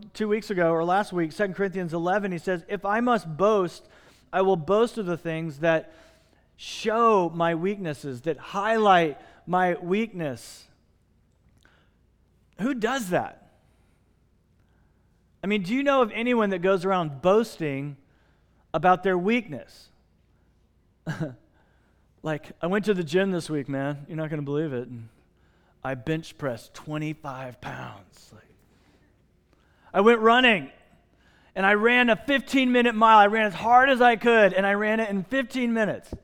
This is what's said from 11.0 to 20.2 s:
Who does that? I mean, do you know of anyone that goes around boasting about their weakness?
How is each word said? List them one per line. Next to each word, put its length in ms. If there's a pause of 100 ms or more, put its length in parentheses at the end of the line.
Who 140
does 380
that? 400 (1900)
I 40
mean, 140
do 140
you 80
know 180
of 100
anyone 380
that 140
goes 220
around 360
boasting 760 (760)
about 300
their 140
weakness? 720 (1200)